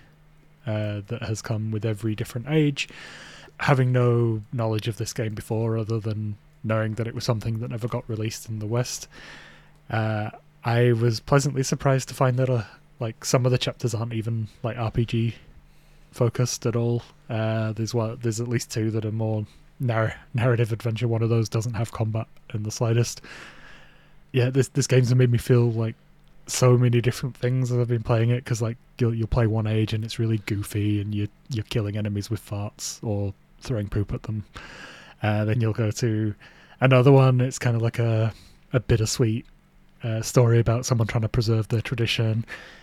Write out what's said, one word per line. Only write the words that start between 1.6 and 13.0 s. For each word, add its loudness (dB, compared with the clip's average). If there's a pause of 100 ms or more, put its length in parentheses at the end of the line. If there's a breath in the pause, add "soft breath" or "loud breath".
with -4
every -2
different -8
age. 2 (680 loud breath)
Having 2
no 2
knowledge -2
of -4
this -6
game -4
before, -2
other -2
than -4 (280)
knowing 0
that -4
it -10
was -8
something -2
that -6
never -6
got -6
released -6
in -6
the -6
West, -4 (840 loud breath)
uh, -2 (340)
I 4
was 2
pleasantly 2
surprised 0
to -12
find 2
that, 2
uh, 0 (380 loud breath)